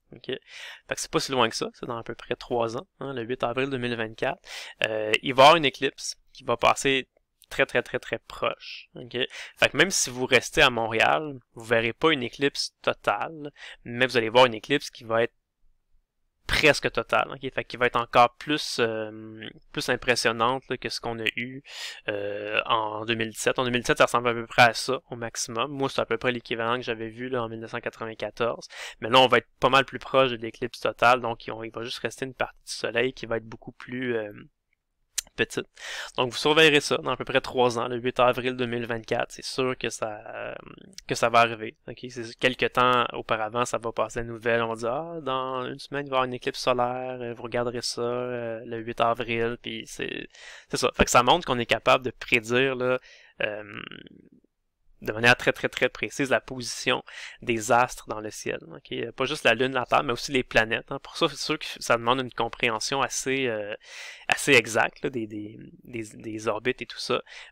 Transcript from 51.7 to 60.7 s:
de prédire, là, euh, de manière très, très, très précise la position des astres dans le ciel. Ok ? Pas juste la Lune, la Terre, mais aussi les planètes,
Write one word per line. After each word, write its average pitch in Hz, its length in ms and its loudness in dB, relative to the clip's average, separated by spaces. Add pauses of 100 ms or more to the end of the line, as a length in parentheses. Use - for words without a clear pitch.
de 127 60 -4
prédire, 123 640 0
là, 127 220 0 (420)
euh, 107 400 -6 (1200)
de 110 100 -4
manière 120 240 6
très, - 160 2
très, - 160 -2
très - 200 0
précise 127 420 -4
la 113 100 4
position 127 640 -4 (400)
des 117 300 0
astres 123 360 2
dans 107 120 -6
le 107 100 -8
ciel. - 300 -8 (140)
Ok ? 131 200 -14 (180)
Pas 135 120 -4
juste 147 200 -2
la 117 100 6
Lune, 131 180 0
la 123 120 0
Terre, 139 200 2
mais 131 80 -2
aussi 143 200 -6
les 127 100 2
planètes, 113 480 0